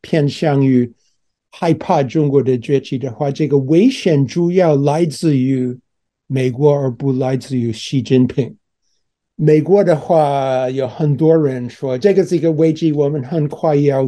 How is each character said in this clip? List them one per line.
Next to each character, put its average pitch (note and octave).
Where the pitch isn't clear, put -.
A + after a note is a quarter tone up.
偏 D3+
向 C#3
于 B2
害 E3+
怕 D#3
中 D3
国 C3+
的 B2+
崛 C3
起 -
的 B2
话， C#3+
这 D3
个 C#3+
危 E3
险 D3+
主 E3+
要 F3
来 C#3+
自 D3+
于 B2+
美 C3
国， C#3+
而 C#3+
不 C3+
来 C3
自 B2+
于 A#2
习 B2+
近 B2+
平。 A#2+
美 D3+
国 G3
的 E3
话， C#3
有 C3
很 D3
多 D#3+
人 B2+
说 C3
这 G3
个 F#3+
是 F3
一 -
个 D#3+
危 D#3
机， D#3
我 C#3+
们 C#3+
很 D3
快 D#3
要 C#3